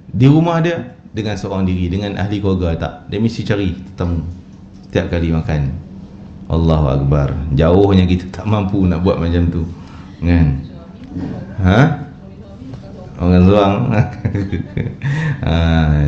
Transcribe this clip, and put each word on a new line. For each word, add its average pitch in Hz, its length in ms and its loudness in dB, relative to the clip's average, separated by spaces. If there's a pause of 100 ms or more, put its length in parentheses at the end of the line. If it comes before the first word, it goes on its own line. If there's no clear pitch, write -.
(140)
di 127 160 6
rumah 165 320 4
dia 170 320 -4 (160)
dengan 107 240 -4
seorang 95 320 -2
diri, 90 240 0
dengan 101 320 -4
ahli 104 160 -2
keluarga, 90 400 0
tak. 82 140 -6 (180)
Dia 101 80 -4
mesti 113 240 -2
cari 98 320 -2
tetamu, 85 640 -4 (520)
setiap 90 240 0
kali 82 160 0
makan. 78 400 -2 (800)
Allahu 80 360 2 (120)
Akbar. 69 320 2 (240)
Jauhnya 90 560 6
kita 87 240 0
tak 107 160 -10
mampu 101 320 0
nak 90 240 2
buat 82 160 2
macam 85 320 2
tu. 82 80 -4 (560)
Kan? 80 480 2 (960)
Ha? 95 180 6 (1400)
Orang 90 240 6
seorang. 98 340 6
<laughs> 120 60 0 (1500)
Ha, 80 680 2